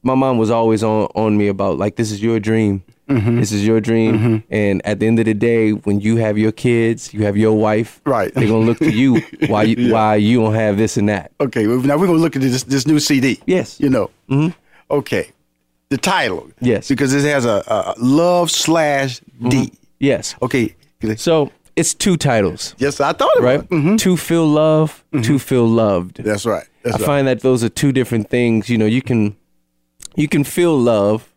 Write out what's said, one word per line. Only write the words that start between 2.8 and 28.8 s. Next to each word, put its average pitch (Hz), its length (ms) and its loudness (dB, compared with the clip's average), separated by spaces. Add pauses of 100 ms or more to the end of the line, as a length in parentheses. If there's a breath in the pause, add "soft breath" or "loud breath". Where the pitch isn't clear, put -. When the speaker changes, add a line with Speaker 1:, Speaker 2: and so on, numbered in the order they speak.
Speaker 2:
Mm-hmm. 120 300 0
Speaker 1:
This 107 140 -2
is 101 140 -2
your 113 140 2
dream." 113 380 0
Speaker 2:
Mm-hmm. 113 180 2 (140)
Speaker 1:
And 101 360 -2
at 104 140 -4
the 107 60 0
end 113 120 2
of 110 60 2
the 110 100 0
day, 113 360 0
when 101 300 -2
you 110 160 0
have 107 220 0
your 110 140 2
kids, 117 600 -2
you 104 100 -2
have 101 120 0
your 110 200 2
wife, 107 480 -2
Speaker 2:
Right. 117 300 -2
Speaker 1:
they're 127 140 0
gonna 110 180 2
look 117 120 0
to 160 120 0
you 120 300 2
Speaker 2:
<laughs> - 260 -6
Speaker 1:
why 104 180 0
you, 113 140 2
Speaker 2:
Yeah. 120 140 2
Speaker 1:
why 107 240 2
you 107 240 2
don't 110 140 0
have 107 220 0
this 107 200 0
and 104 120 0
that. 98 320 -4
Speaker 2:
Okay, 117 260 -2
well, 120 140 0
now 143 160 0
we're 185 100 2
gonna 170 120 2
look 160 180 0
at 135 60 -2
this, 127 220 -2
this 135 220 -2
new 151 140 2
C 143 200 0
D. 127 260 -2
Speaker 1:
Yes. 175 340 -2
Speaker 2:
You 143 100 0
know. 113 200 0 (180)
Speaker 1:
Mm-hmm. 147 200 0 (420 soft breath)
Speaker 2:
Okay. 127 400 -4 (580)
The 135 100 -2
title. 131 520 -4 (100)
Speaker 1:
Yes. 120 280 -2
Speaker 2:
Because 135 260 0
it 143 80 2
has 143 220 0
a, 107 240 0
a 92 300 -2
love 165 520 2
slash 143 680 -2 (200)
D. 123 160 0
Speaker 1:
Mm-hmm. 117 180 -4 (260)
Yes. 135 420 -2
Speaker 2:
Okay. 123 320 -2 (420)
Speaker 1:
So 160 360 0 (240)
it's - 180 -2
two 185 220 0
titles. 110 640 -2
Speaker 2:
Yes, 139 220 -4
I 147 120 0
thought 330 240 2
it 466 60 2
Speaker 1:
Right? 127 160 2 (120)
Speaker 2:
was. 165 100 0
Mm-hmm. 180 160 2
Speaker 1:
To 185 200 2
Feel 165 320 0
Love, 156 640 2
Speaker 2:
Mm-hmm. 131 100 -2
Speaker 1:
To 131 160 2
Feel 123 300 0
Loved. 104 560 0
Speaker 2:
That's 104 200 -2
right. 104 220 -4 (160)
That's 120 140 -4
Speaker 1:
I - 20 -2
Speaker 2:
right. 98 80 -2
Speaker 1:
find 139 220 0
that 123 120 -2
those 127 220 2
are 117 60 0
two 139 240 0
different 120 380 -2
things. 117 380 0
You 117 100 0
know, 107 80 2